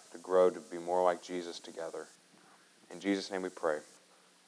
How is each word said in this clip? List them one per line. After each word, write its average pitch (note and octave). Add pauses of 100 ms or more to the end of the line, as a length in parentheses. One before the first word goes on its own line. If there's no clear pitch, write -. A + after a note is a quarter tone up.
(120)
to E2+
grow F2+
to E2
be E2
more F2
like F2
Jesus E2+
together. D#2+ (840)
In F2+
Jesus' G2
name F#2+
we F#2
pray. D#2 (680)